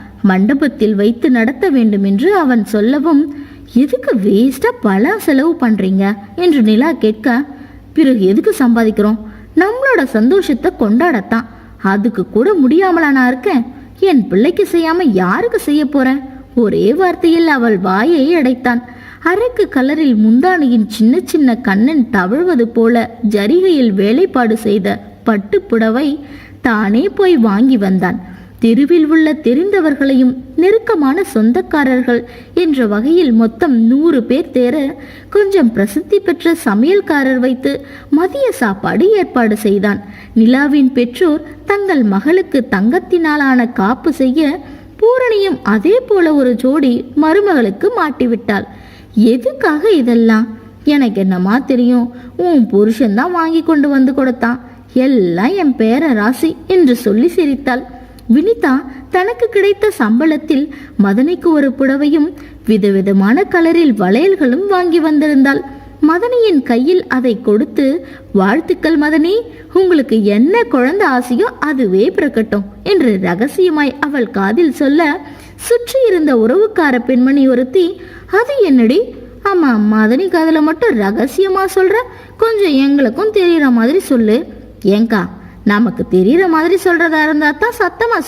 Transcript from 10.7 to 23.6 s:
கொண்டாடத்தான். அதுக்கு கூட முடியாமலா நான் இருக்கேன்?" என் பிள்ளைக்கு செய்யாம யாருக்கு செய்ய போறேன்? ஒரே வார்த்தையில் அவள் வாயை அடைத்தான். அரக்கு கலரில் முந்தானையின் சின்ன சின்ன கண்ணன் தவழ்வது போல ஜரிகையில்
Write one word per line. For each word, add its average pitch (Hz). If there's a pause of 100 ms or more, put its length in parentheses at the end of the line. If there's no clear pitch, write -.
கொண்டாடத்தான். 233 (340)
அதுக்கு 196
கூட 277
முடியாமலா 330
நான் 262
இருக்கேன்?" 254 (340)
என் 339
பிள்ளைக்கு 285
செய்யாம 330
யாருக்கு 214
செய்ய 294
போறேன்? 277 (340)
ஒரே 196
வார்த்தையில் 339
அவள் 233
வாயை 262
அடைத்தான். 247 (420)
அரக்கு 415
கலரில் 277
முந்தானையின் 247
சின்ன 233
சின்ன 269
கண்ணன் 233
தவழ்வது 240
போல 233 (360)
ஜரிகையில் 254